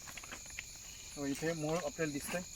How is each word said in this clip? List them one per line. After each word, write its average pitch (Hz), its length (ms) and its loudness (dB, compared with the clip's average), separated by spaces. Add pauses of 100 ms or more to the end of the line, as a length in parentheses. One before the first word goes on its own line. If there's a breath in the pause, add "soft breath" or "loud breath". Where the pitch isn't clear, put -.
(1300)
इथे 156 260 4
मोळ 156 240 4
आपल्याला 147 360 2
दिसतंय 175 280 2 (140)